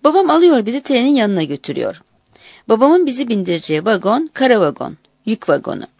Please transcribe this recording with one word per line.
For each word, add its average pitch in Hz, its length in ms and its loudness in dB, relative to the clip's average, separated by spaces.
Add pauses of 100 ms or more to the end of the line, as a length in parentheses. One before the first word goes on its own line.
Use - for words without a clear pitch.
Babam 359 260 2
alıyor 311 360 4
bizi 240 140 -6
trenin 269 340 0
yanına 208 280 0
götürüyor. 135 600 -8 (680)
Babamın 285 380 4
bizi 262 220 -6
bindireceği 175 560 -2
vagon 220 500 -2
kara 247 260 2
vagon, - 360 -4 (300)
yük 214 220 -6
vagonu. - 360 -4 (160)